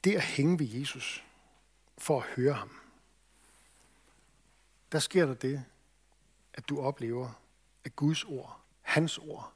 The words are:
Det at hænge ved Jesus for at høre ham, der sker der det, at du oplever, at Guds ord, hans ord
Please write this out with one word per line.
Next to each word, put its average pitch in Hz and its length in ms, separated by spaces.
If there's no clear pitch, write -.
Det 202 100
at 175 80
hænge 160 360
ved 147 80
Jesus 127 580
for 139 220
at - 80
høre 135 260
ham, - 260
der 156 60
sker 170 280
der 131 80
det, 135 300
at - 140
du 143 120
oplever, 123 600
at - 120
Guds 151 280
ord, - 360
hans - 360
ord - 380